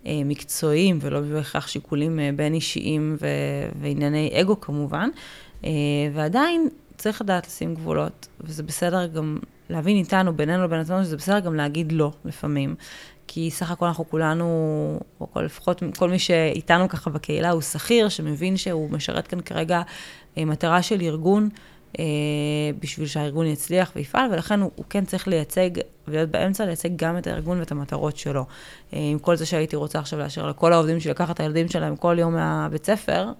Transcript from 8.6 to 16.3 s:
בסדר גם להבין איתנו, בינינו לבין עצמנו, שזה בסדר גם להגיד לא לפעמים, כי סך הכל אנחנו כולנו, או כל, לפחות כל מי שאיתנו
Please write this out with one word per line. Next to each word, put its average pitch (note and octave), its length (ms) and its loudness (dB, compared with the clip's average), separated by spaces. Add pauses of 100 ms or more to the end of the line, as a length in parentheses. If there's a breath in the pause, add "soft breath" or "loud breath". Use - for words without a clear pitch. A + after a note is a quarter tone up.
בסדר F3 440 -2
גם D#3 320 -4 (300)
להבין E3+ 280 2
איתנו, F#3 380 2
בינינו D#3+ 280 2
לבין E3 160 0
עצמנו, F3+ 240 0
שזה D#3 140 -2
בסדר F#3+ 220 2
גם E3+ 160 -2
להגיד D#3 360 -2
לא D#3 200 2 (140)
לפעמים, D3 500 -2 (520 loud breath)
כי E3 240 -4
סך E3+ 200 -4
הכל F3 140 -2
אנחנו E3 240 -2
כולנו, D#3+ 360 2 (760)
או - 100 -10
כל, - 100 -2
לפחות F3 420 -2 (140)
כל F3 120 2
מי F#3 100 2
שאיתנו E3+ 680 4